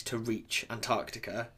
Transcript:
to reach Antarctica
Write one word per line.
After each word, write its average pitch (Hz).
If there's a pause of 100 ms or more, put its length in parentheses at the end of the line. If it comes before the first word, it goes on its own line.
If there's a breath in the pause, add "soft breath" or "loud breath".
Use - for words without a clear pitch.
to 120
reach 113
Antarctica 113